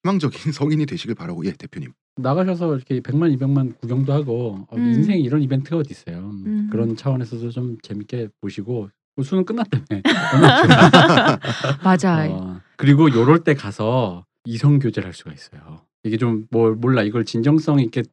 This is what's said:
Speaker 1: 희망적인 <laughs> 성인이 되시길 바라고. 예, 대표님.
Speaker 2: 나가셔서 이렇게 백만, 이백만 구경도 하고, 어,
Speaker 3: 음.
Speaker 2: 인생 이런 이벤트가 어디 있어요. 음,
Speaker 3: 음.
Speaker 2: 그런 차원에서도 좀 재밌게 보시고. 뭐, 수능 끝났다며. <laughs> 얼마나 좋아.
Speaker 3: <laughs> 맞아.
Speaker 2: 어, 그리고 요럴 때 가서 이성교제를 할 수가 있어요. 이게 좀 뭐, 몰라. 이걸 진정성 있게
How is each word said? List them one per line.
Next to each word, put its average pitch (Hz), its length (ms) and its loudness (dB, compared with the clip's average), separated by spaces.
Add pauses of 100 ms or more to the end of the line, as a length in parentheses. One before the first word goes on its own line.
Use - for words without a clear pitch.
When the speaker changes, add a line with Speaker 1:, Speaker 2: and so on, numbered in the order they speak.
Speaker 1:
희망적인 175 280 0
<laughs> - 220 -6
성인이 151 320 -2
되시길 139 300 -8
바라고. 85 300 -10
예, 95 60 -4
대표님. - 400 -14 (260)
Speaker 2:
나가셔서 170 580 -2
이렇게 127 260 -6
백만, 151 300 0
이백만 135 500 0
구경도 131 320 -2
하고, 120 560 -4
어, - 80 -18
Speaker 3:
음. 240 160 2
Speaker 2:
인생 208 260 2
이런 143 220 0
이벤트가 135 360 -2
어디 143 160 -4
있어요. 170 260 -14
음, 202 260 -12
Speaker 3:
음. 208 260 -4
Speaker 2:
그런 117 240 -2
차원에서도 120 560 -6
좀 123 300 -8
재밌게 107 480 -10 (120)
보시고. 104 480 -8 (260)
뭐, 139 100 -4
수능 190 180 0
끝났다며. 220 400 -4 (200)
<laughs> 240 300 0
얼마나 240 340 6
좋아. 175 720 6 (400)
Speaker 3:
<laughs> 165 40 -14
맞아. 180 460 2
Speaker 2:
어, 92 320 -10 (160)
그리고 143 360 6
요럴 135 300 4
때 156 100 2
가서 104 720 -4 (200)
이성교제를 117 640 0
할 87 60 -12
수가 - 200 -18
있어요. - 480 -20 (220)
이게 113 140 -4
좀 110 320 -2
뭐, 113 220 2
몰라. 117 320 0
이걸 107 220 -2
진정성 147 560 2
있게 117 320 -2